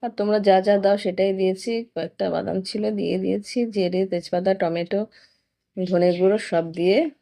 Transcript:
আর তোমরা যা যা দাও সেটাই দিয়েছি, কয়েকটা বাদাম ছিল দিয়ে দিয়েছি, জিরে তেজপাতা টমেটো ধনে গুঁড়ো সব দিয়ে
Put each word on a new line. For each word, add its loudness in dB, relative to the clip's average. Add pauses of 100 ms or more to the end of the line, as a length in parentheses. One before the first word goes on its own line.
আর -6
তোমরা 2 (100)
যা 8 (100)
যা 6 (100)
দাও 4
সেটাই 0
দিয়েছি, 0 (220)
কয়েকটা -6 (100)
বাদাম -2
ছিল -6 (180)
দিয়ে -2
দিয়েছি, -4 (160)
জিরে 0 (100)
তেজপাতা -2
টমেটো -2 (760)
ধনে 2 (100)
গুঁড়ো 4 (120)
সব 0 (140)
দিয়ে 4 (240)